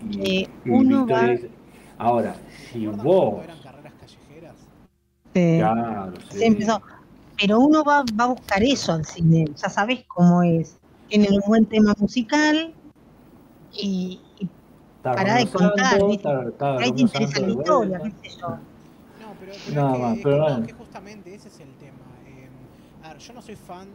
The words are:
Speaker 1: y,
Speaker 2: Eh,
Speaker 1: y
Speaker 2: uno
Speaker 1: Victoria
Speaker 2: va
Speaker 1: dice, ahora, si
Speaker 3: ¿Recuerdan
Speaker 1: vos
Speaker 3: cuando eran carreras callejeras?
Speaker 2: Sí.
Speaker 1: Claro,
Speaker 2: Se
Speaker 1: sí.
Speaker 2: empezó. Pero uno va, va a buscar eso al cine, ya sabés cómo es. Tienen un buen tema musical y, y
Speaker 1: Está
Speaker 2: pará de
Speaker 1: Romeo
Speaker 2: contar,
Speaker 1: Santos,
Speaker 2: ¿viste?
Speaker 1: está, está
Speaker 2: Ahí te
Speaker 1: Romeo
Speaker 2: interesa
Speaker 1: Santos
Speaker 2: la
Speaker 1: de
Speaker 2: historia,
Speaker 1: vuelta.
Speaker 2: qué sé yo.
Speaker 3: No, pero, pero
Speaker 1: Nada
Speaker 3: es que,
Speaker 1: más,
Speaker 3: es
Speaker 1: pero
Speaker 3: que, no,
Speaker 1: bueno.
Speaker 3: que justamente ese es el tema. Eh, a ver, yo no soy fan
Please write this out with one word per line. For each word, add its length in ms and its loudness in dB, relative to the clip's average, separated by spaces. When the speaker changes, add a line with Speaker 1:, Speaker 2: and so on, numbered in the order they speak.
Speaker 1:
y, 320 -2
Speaker 2:
Eh, 60 -10
Speaker 1:
y 40 -4
Speaker 2:
uno 360 4
Speaker 1:
Victoria 220 0
Speaker 2:
va 60 2
Speaker 1:
dice, 160 -6
ahora, 380 0
si 100 -10
Speaker 3:
¿Recuerdan 240 -8
Speaker 1:
vos 180 4
Speaker 3:
cuando 200 -4
eran 200 -20
carreras 360 -20
callejeras? 560 -20
Speaker 2:
Sí. 240 2
Speaker 1:
Claro, 560 -2
Speaker 2:
Se 80 -14
Speaker 1:
sí. 60 0
Speaker 2:
empezó. 380 2
Pero 180 4
uno 240 6
va, 200 2
va 60 2
a 20 0
buscar 340 -2
eso 320 0
al 120 -2
cine, 400 2
ya 140 -8
sabés 380 -2
cómo 360 2
es. 340 -2
Tienen 260 2
un 140 2
buen 180 4
tema 320 2
musical 800 0
y, 500 -6
y 80 -8
Speaker 1:
Está 180 -4
Speaker 2:
pará 220 0
de 80 2
Speaker 1:
Romeo 260 2
Speaker 2:
contar, 180 0
Speaker 1:
Santos, 200 4
Speaker 2:
¿viste? 200 -2
Speaker 1:
está, 200 -2
está 240 -4
Speaker 2:
Ahí 40 -2
te 80 -2
Speaker 1:
Romeo 140 -2
Speaker 2:
interesa 320 2
Speaker 1:
Santos 100 -4
Speaker 2:
la 60 -2
Speaker 1:
de 60 -2
Speaker 2:
historia, 460 0
Speaker 1:
vuelta. 220 -12
Speaker 2:
qué 80 -20
sé 100 -20
yo. 100 -10
Speaker 3:
No, 880 -18
pero, 140 -20
pero 160 -4
Speaker 1:
Nada 80 0
Speaker 3:
es 80 -2
que, 60 -4
Speaker 1:
más, 140 -2
Speaker 3:
es 60 -12
Speaker 1:
pero 120 2
Speaker 3:
que, 60 2
no, 120 0
Speaker 1:
bueno. 140 -6
Speaker 3:
que 60 -18
justamente 600 -20
ese 120 -20
es 120 -20
el 140 -20
tema. 320 -20
Eh, 200 -20
a 60 -20
ver, 80 -20
yo 160 -20
no 80 -20
soy 140 -18
fan 400 -20